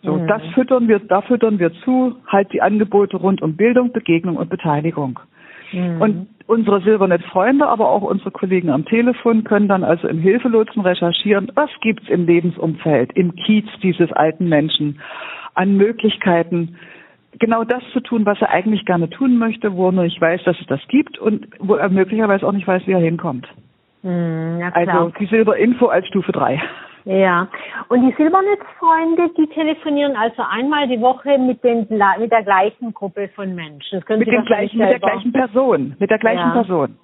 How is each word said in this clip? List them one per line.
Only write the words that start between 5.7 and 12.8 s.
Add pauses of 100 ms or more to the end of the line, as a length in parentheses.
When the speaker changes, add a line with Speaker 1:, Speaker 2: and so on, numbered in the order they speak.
Speaker 2:
Mhm.
Speaker 1:
Und (180)
unsere
Silbernetzfreunde,
aber
auch
unsere
Kollegen
am
Telefon
können
dann
also
im
Hilfelotsen
recherchieren,
was (100)
gibt's
im
Lebensumfeld,